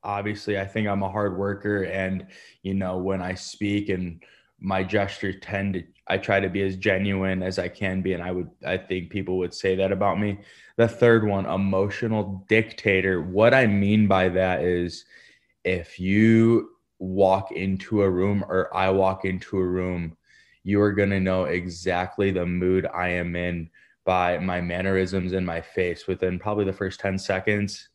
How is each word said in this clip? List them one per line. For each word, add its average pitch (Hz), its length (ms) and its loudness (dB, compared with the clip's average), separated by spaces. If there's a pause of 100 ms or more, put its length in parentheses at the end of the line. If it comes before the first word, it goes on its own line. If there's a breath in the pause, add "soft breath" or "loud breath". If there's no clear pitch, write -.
Obviously, 104 540 -4
I 95 80 -4
think 107 200 -2
I'm 98 160 0
a 95 60 -4
hard 98 300 -2
worker, 101 460 -2
and, 92 420 -4 (340 loud breath)
you 95 140 -4
know, 92 240 -2
when 92 240 -2
I 92 100 -6
speak 101 560 -4
and 90 340 -4 (380 soft breath)
my 95 220 -2
gestures 95 580 -2
tend 98 320 -4
to, 90 120 -6 (220)
I 95 120 0
try 98 200 2
to 95 120 2
be 98 140 -4
as 95 120 -2
genuine 95 680 0
as 92 160 -2
I 90 100 -4
can 92 340 -4
be, 95 100 -2
and 85 100 -4
I 90 80 -6
would, 90 200 -6 (120)
I 92 140 -2
think 92 320 -6
people 92 300 -4
would 90 160 -4
say 95 220 0
that 95 140 2
about 95 300 0
me. 101 200 -2 (360 loud breath)
The 117 100 4
third 113 400 4
one, 98 200 0
emotional 98 1000 -2
dictator. 95 760 2
What 104 320 4
I 131 120 6
mean 101 400 4
by 95 220 4
that 90 340 0
is 87 440 -2 (580 soft breath)
if 90 340 -4
you 113 760 4 (260)
walk 95 540 2
into 95 500 -2
a 95 80 4
room 98 360 0
or 92 300 0
I 95 140 2
walk 95 340 2
into 92 320 -4
a 92 100 0
room, 90 480 -4 (500 soft breath)
you 101 180 2
are 104 100 4
gonna 98 280 2
know 92 240 0
exactly 90 840 -2
the 90 140 -2
mood 90 480 0
I 90 160 -2
am 87 260 -4
in 87 360 -6 (340 soft breath)
by 90 340 2
my 90 220 -2
mannerisms 92 720 -2
and 92 140 -2
my 82 160 -6
face 90 440 -4
within 90 320 -2
probably 104 280 -2
the 95 80 -2
first 95 260 -6
ten 95 180 -2
seconds. 101 760 -2